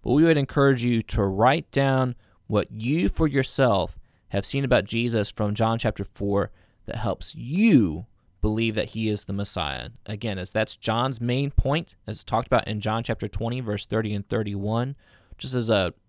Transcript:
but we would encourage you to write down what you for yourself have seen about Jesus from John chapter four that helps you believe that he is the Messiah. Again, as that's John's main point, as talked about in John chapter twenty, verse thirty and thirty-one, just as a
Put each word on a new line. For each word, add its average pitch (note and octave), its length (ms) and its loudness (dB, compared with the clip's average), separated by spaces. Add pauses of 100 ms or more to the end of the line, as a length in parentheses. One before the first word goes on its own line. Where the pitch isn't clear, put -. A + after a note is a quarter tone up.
but A#2 100 0
we D3 100 6
would E3 140 6
encourage C#3 480 2
you A#2 180 2
to A2 200 0
write G#2+ 480 2
down C3 440 2 (320)
what G#2+ 240 0
you B2 380 -2
for D#3+ 180 0
yourself C3 720 2 (300)
have - 160 -2
seen C#3 200 -2
about A#2 200 4
Jesus A#2 460 -2
from G#2 240 -2
John A2+ 240 0
chapter G#2 260 -2
four G2 460 -2 (360)
that - 100 -8
helps G#2 380 -4
you B2 720 4 (340)
believe A2 340 0
that G2+ 160 -2
he A2 180 -4
is G#2 160 -2
the - 80 -8
Messiah. D#2+ 580 -6 (160)
Again, G#2+ 320 -6
as F2+ 120 -8
that's - 260 -2
John's A#2 440 -2
main B2+ 300 -2
point, - 460 0 (100)
as G#2 180 -8
talked A2+ 220 -2
about - 220 2
in G#2+ 120 -4
John A2 220 -2
chapter A2+ 260 -4
twenty, A#2 320 -4
verse G#2 260 -6
thirty A2 260 -2
and G2+ 160 -6
thirty-one, A2 680 -2 (420)
just B2+ 160 -8
as A#2 160 0
a F#2+ 240 2 (140)